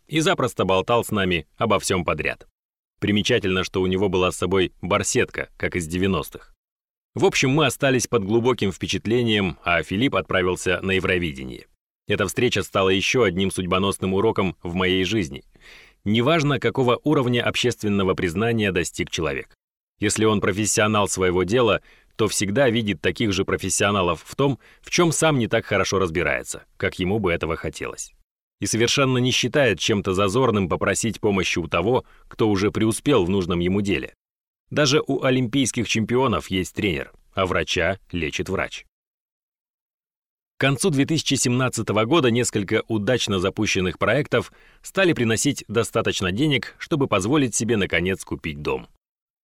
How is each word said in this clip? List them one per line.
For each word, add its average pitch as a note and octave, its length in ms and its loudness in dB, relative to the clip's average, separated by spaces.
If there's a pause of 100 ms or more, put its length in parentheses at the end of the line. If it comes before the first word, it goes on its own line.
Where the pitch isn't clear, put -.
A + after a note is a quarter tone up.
и D#3 140 -2
запросто D3 460 0
болтал F#2+ 360 2
с - 80 -12
нами F#2 360 0 (100)
обо G#2+ 220 2
всём F2+ 260 0
подряд. D2+ 420 -4 (540)
Примечательно, G2 640 0
что F#2+ 160 -4
у F#2 60 2
него F#2 240 0
была F2+ 200 2
с E2 60 -6
собой F#2 360 0 (100)
барсетка, F#2+ 760 -2
как F#2 200 -4
из E2+ 100 -4
девяностых. F2+ 680 -4 (600)
В C#3 100 0
общем, C#3+ 260 2
мы D3 160 2
остались B2+ 400 0
под A2+ 180 0
глубоким A2+ 460 2
впечатлением, G#2 920 0
а E2+ 180 0
Филипп G2+ 320 -2
отправился F2+ 680 0
на F#2+ 100 -2
Евровидение. E2 720 -2 (400)
Эта G2+ 200 0
встреча G#2+ 360 0
стала F#2+ 280 2
ещё G2 320 2
одним F#2+ 280 0
судьбоносным F#2 600 -2
уроком G2 500 0
в F2 120 -8
моей F#2 300 2
жизни. F2+ 380 -4 (600)
Неважно, A#2+ 560 2
какого A#2+ 420 0
уровня B2 420 2
общественного G2+ 720 0
признания G2 580 0
достиг E2+ 360 -4
человек. C#2 460 -6 (460)
Если G#2 240 2
он G#2+ 160 4
профессионал G#2 680 2
своего F#2 360 0
дела – G#2+ 360 2 (360)
то A2 120 0
всегда A2+ 400 0
видит G#2+ 320 -2
таких G2+ 320 0
же F#2 120 0
профессионалов F#2 800 0
в - 120 -18
том, C#3 220 0 (240)
в - 80 -20
чём E3+ 220 2
сам D#3 260 2
не A2 100 0
так A2+ 160 0
хорошо F#2+ 340 0
разбирается, D#2 680 -2 (120)
как - 220 -4
ему F#2+ 200 0
бы F#2 140 0
этого D#2+ 240 -2
хотелось. - 560 -10 (480)
И G2+ 60 -2
совершенно B2+ 520 2
не B2 120 2
считает A#2+ 480 2
чем-то G2+ 340 0
зазорным G2+ 560 2
попросить G2 520 -2
помощи G2 380 0
у E2 100 -4
того, G2 360 0 (240)
кто A2+ 200 0
уже G2+ 220 2
преуспел A2 540 2
в F2 60 0
нужном F2+ 300 0
ему F#2 200 0
деле. F2+ 340 -2 (560)
Даже D3 360 2
у C#3 160 -2
олимпийских C3 640 0
чемпионов A2 640 0
есть F#2 240 -4
тренер, D2 380 -2 (200)
а F#2+ 140 0
врача F2 520 0 (120)
лечит D#2+ 380 -4
врач. F2+ 360 -6 (1700)
К - 20 -8
концу C#3 300 0
две C#3 160 2
тысячи D3+ 280 -2
семнадцатого A#2 680 0
года B2+ 260 2
несколько A2 580 0
удачно G#2+ 520 0
запущенных F#2 580 -2
проектов A#2 540 0 (280)
стали F#3+ 320 0
приносить A#2+ 540 0
достаточно G#2 640 -2
денег, C3 480 -2
чтобы C#3 300 -2
позволить A2+ 460 0
себе, A#2 220 0
наконец, F2+ 480 0
купить D2+ 380 -8
дом. C2 240 -6 (580)